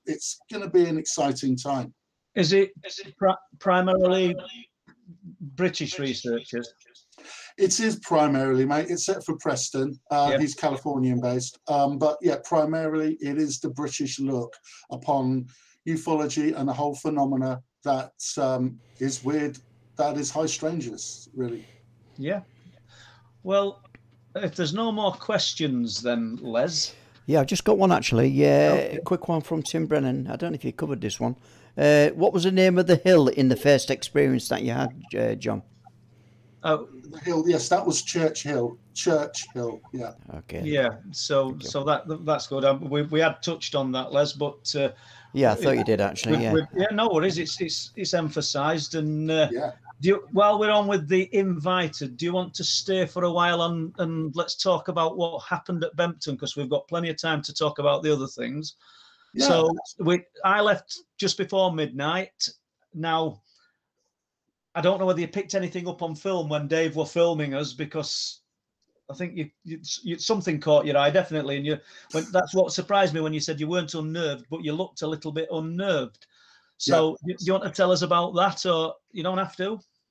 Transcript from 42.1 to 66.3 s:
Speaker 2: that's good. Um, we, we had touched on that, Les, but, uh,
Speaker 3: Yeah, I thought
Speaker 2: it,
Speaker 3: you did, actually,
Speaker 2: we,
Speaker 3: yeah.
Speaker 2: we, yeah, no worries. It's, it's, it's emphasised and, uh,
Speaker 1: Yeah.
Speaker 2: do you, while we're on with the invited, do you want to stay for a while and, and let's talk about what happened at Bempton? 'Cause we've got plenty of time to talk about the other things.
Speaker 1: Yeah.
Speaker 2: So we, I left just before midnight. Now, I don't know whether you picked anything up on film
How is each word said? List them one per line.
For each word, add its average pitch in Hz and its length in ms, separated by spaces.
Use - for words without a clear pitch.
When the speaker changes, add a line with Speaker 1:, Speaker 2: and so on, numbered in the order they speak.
Speaker 2:
that's 151 220
good. 135 180
Um, 139 240
we, 147 120
we 151 180
had 160 220
touched 165 320
on 135 180
that, 127 200
Les, 147 220
but, 143 420
uh, 139 140
Speaker 3:
Yeah, 120 200
I - 20
thought - 200
Speaker 2:
it, 120 40
Speaker 3:
you 107 60
did, 104 180
actually, 98 340
Speaker 2:
we, - 60
Speaker 3:
yeah. 113 100
Speaker 2:
we, 156 100
yeah, 190 160
no 220 160
worries. 170 300
It's, 160 240
it's, - 340
it's 190 160
emphasised 156 800
and, 156 360
uh, 156 200
Speaker 1:
Yeah. 135 200
Speaker 2:
do 170 80
you, 202 220
while 208 260
we're 208 120
on 208 160
with 190 220
the 185 260
invited, 170 840
do 160 80
you 175 80
want 180 220
to 160 80
stay 185 420
for 180 180
a 175 80
while 175 300
and, 165 360
and 160 380
let's 165 200
talk 180 320
about 165 280
what 170 280
happened 170 400
at 165 120
Bempton? 165 400
'Cause - 200
we've 139 120
got 143 200
plenty 170 200
of 156 80
time 160 240
to 147 140
talk 147 240
about 143 240
the 151 100
other 135 140
things. 131 480
Speaker 1:
Yeah. 269 140
Speaker 2:
So 165 240
we, 175 240
I 202 160
left 208 340
just - 220
before 185 340
midnight. 151 800
Now, 160 480
I 170 60
don't 185 200
know 190 60
whether 175 140
you 165 80
picked 196 260
anything 180 340
up 175 140
on 165 120
film 175 340